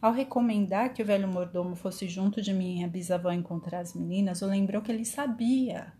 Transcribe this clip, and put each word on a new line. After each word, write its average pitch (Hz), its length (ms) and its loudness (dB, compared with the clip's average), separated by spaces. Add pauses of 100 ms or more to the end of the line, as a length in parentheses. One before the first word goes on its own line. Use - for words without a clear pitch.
ao 226 120 6
recomendar 233 800 2
que 233 100 -2
o - 20 0
velho 196 220 4
mordomo 180 480 -2
fosse 185 320 -6
junto 190 340 0
de 196 120 0
minha 180 340 0
bisavó 175 420 -2
encontrar 175 500 -2
as 175 140 -8
meninas, 175 480 0
o 196 40 -2
lembrou 196 360 2
que 233 120 -4
ele 220 100 -2
sabia 240 960 0